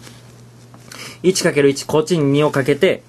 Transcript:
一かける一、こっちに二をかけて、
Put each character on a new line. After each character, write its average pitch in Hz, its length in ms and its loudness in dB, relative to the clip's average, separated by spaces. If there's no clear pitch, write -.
一 185 180 0
か 165 120 0
け 143 80 0
る 139 80 6
一、 139 160 -4
こ - 140 0
っ 156 40 2
ち 170 140 -2
に 151 80 0
二 143 180 2
を 147 80 0
か 135 120 0
け 135 120 0
て、 175 340 0